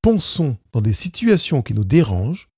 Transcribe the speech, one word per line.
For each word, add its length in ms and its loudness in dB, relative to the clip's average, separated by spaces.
pensons 560 0
dans 80 0
des 140 2
situations 680 0
qui 120 -6
nous 100 -2
dérangent, 720 0